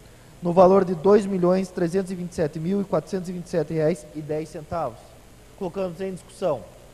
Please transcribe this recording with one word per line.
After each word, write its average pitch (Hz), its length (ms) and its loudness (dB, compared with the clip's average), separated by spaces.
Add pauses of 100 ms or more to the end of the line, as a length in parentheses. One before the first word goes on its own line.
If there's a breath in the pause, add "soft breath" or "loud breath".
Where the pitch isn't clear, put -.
(420 loud breath)
no 175 100 0
valor 185 320 8
de 180 100 -2
dois 196 300 4
milhões 185 440 0
trezentos 180 420 -2
e 196 60 -8
vinte 175 160 -8
e - 20 -18
sete 160 240 -4
mil 185 220 -2
e 196 40 -2
quatrocentos 180 440 -4
e 185 40 -8
vinte 175 140 -10
e - 40 -20
sete 160 240 -2
reais 160 300 0 (100)
e 151 60 -12
dez 156 280 -8
centavos. 151 500 -8 (580)
Colocamos 185 440 -8
em 190 120 -6
discussão. 160 500 -6 (320)